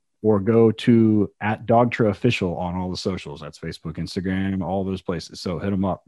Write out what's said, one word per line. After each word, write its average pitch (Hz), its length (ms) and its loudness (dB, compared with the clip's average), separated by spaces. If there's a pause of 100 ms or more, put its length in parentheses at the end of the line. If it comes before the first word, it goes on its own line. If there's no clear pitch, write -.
(220)
or 107 180 4
go 113 320 6
to 110 580 4 (100)
at 107 260 -4
Dogtra 117 440 4
Official 98 460 0
on 87 180 -6
all 90 160 -4
the 87 60 -6
socials. 78 440 -8
That's 73 180 -16
Facebook, 80 360 -12
Instagram, 95 680 -4
all 92 220 -4
those 92 180 -6
places. - 380 -8
So 87 200 -6
hit 101 120 -4
'em 98 120 -2
up, 90 240 -4